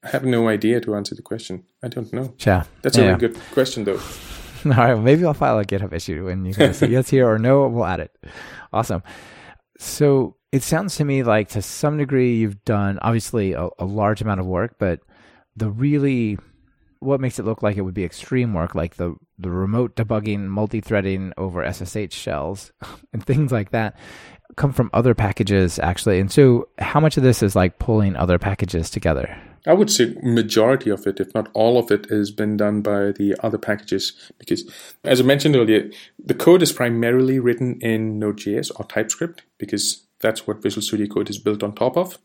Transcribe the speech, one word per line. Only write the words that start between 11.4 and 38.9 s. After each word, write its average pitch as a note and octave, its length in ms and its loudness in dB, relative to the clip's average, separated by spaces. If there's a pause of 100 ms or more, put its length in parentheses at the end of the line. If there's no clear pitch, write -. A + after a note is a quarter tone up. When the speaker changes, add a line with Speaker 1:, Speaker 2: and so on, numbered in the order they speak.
Speaker 2:
to G#2 120 -4
some D3+ 360 -4
degree B2+ 380 2
you've G#2 280 -2
done G2+ 380 0
obviously A2 500 0
a, E2 160 -4 (100)
a - 60 -6
large G#2 380 -2
amount G2+ 180 -2
of F#2 60 -4
work, F#2 320 -4
but F2+ 220 -2 (560)
the G#2+ 140 -4
really, B2+ 680 0 (600)
what C3+ 200 0
makes C3 180 -2
it A2 60 -6
look A2 180 -4
like G#2 140 0
it G2+ 60 -4
would F#2 120 -6
be F#2+ 100 -4
extreme A#2+ 500 -4
work, E2+ 200 -2
like E2 220 -4
the, E2+ 180 -6 (240)
the F#2 120 -8
remote G2+ 460 -2
debugging, G#2 500 -2
multi-threading G2 880 -2
over F2+ 260 -6
S D#2+ 200 -6
S F2 120 -12
H G#2 180 -6
shells D#2+ 600 -8 (200)
<laughs> - 200 -20
and A2 120 -8
things C3+ 280 2
like G#2 180 -2
that, A2 260 -2 (600)
come C#3 160 0
from A#2+ 200 0
other A#2+ 220 4
packages, G2 640 2
actually. F2+ 400 2
And G2 140 0
so B2 360 6 (100)
how - 220 0
much D#3 160 4
of C#3 60 2
this B2+ 200 6
is, G2+ 120 2
like, F#2 240 2
pulling G#2 380 2
other F2 220 2
packages F#2 500 -2
together? - 480 -2 (300)
Speaker 1:
I D#3+ 60 6
would G3+ 180 4
say A#2 320 2
majority A#2 680 2
of G2 180 -4
it, G2 100 -4
if F#2+ 160 -4
not G#2+ 180 -4
all A2+ 260 4
of A#2 120 0
it, G#2 180 0
has G#2 220 -2
been G#2+ 260 -2
done G#2 260 0
by G2+ 280 0
the G2+ 320 0
other A2 160 -2
packages. - 540 -4 (260)
Because, - 260 -4 (380)
as C3 180 2
I B2+ 40 4
mentioned C#3+ 320 4
earlier, A2 340 4 (340)
the - 100 -2
code F3 280 6
is D#3 100 0
primarily B2 680 0
written B2 400 -2
in A2 400 -2
Node G#2 180 -2
J G#2 200 -4
S - 120 -6
or - 140 -12
TypeScript, - 580 -6 (160)